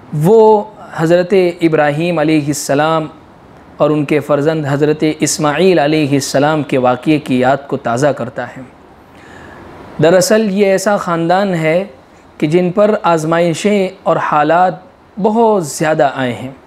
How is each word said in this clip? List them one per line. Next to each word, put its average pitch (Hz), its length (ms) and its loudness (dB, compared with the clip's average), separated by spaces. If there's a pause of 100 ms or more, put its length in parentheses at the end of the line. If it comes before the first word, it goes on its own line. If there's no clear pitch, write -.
(140)
वो 175 260 4 (520)
हज़रत 175 400 0 (300)
इब्राहीम 156 580 0
अलैहिस्सलाम 151 880 0 (720)
और 151 120 2
उनके 151 280 0
फ़र्जंद 147 460 -2
हज़रत 151 380 0
इस्माईल 156 760 0
अलैहिस्सलाम 147 800 0
के 135 160 -2
वाक़ये 123 420 0
की 127 220 -2
याद 135 260 0
को 139 100 -6
ताज़ा 127 340 -2
करता 123 340 -8
है। 127 180 -16 (1400)
दरअसल 180 500 4
ये 196 180 0
ऐसा 190 300 0
ख़ानदान 180 580 -2
है 160 220 0 (640)
कि 160 80 -2
जिन 175 240 0
पर 208 220 2 (120)
आजमाइशें 170 1000 0
और 165 140 0
हालात 165 640 0 (360)
बहुत 214 500 0
ज़्यादा 156 480 0
आए 131 180 -4
हैं। 127 200 -12 (120)